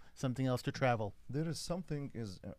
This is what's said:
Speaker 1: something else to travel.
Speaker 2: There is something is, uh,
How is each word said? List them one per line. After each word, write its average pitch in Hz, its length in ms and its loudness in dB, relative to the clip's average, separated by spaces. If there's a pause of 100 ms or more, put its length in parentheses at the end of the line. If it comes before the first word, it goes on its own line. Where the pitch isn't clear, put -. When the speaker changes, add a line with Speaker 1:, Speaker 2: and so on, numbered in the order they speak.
(140)
Speaker 1:
something 131 320 2
else 127 180 4
to - 80 2
travel. 113 440 4 (140)
Speaker 2:
There 147 200 0
is 151 100 -2
something 151 540 -4
is, 101 300 -4
uh, 98 160 -6